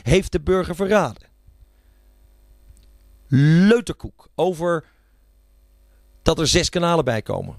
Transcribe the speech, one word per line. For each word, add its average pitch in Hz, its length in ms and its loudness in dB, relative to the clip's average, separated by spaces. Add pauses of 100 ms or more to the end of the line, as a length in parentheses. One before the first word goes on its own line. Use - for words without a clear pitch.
heeft 180 300 2
de 175 80 -2
burger 175 340 -2
verraden. 190 540 -2 (2000)
Leuterkoek 165 1080 2
over 170 500 -2 (1400)
dat - 160 2
er 160 80 -2
zes 160 220 0
kanalen 170 360 -2
bij 117 180 -4
komen. 92 360 -10